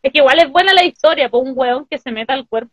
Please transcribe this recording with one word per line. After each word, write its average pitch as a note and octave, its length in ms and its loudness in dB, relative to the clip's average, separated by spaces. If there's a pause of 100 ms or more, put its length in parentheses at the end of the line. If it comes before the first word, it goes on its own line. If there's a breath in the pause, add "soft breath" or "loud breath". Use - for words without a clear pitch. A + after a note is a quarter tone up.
Es C4+ 100 -2
que C#4+ 80 0
igual C#4 200 4
es E4 100 2
buena F#4 240 2
la F#4 100 4
historia, D4+ 460 -2
pues A#3+ 180 -2
un C4+ 80 -8
weón B3+ 300 -4
que D4 140 -10
se B3+ 120 -14
meta A3+ 220 -6
al C4+ 140 -8
cuerpo, A#3 260 -8